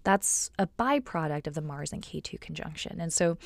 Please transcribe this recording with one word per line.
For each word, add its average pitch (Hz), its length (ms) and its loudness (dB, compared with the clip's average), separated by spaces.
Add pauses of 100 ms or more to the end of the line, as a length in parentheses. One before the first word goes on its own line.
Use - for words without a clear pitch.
That's - 540 4
a 190 100 4 (100)
byproduct 170 680 2
of 147 60 -6
the 160 60 -2
Mars 147 320 -6
and - 100 -8
K - 180 -8
two - 180 -10
conjunction. - 640 -8
And 165 120 -2
so 170 340 4